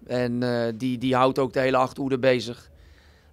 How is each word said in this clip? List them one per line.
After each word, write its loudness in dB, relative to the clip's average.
En, -2
eh, -2
die, -4
die 0
houdt 4
ook 0
de -2
hele 0
achterhoede -2
bezig. 0